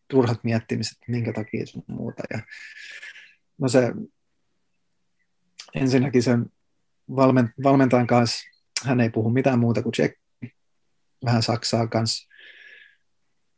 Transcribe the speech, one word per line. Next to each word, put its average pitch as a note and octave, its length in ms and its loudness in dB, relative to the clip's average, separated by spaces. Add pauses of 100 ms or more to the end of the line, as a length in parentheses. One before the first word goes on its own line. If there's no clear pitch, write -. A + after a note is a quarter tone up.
turhat A#2+ 360 0
miettimiset, A2+ 480 -4
että - 200 -12
minkä A2+ 200 -2
takia - 340 -8
sun - 200 -16
muuta. - 440 -10
Ja, A2 100 -6 (1160)
no C3+ 100 -2
se, B2 240 4 (1800)
ensinnäkin B2+ 480 2
sen A#2+ 240 2 (640)
valmen-, C3 520 2
valmentajan C3 440 4
kanssa, A#2+ 380 0 (400)
hän B2 160 0
ei A2+ 100 2
puhu A2+ 200 0
mitään B2+ 280 2
muuta A#2 240 2
kuin - 100 -4
tsekki, - 320 -2 (1000)
vähän A#2+ 180 2
saksaa A#2 440 -2
kanssa. A2+ 480 -4 (1200)